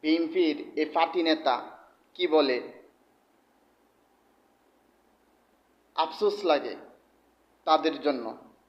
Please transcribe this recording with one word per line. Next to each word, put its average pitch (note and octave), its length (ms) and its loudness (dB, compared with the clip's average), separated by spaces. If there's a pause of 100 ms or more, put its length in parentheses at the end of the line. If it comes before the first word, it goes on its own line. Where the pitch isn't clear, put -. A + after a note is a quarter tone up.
বিএনপির E3 540 0 (240)
এই D3+ 140 0
পার্টি E3 340 0
নেতা D#3 260 2 (640)
কি F3+ 80 -2 (100)
বলে, C#3 220 4 (3500)
আফসোস G3 400 0 (140)
লাগে B2 240 0 (920)
তাদের D#3 280 4 (100)
জন্য। C3 220 -2 (420)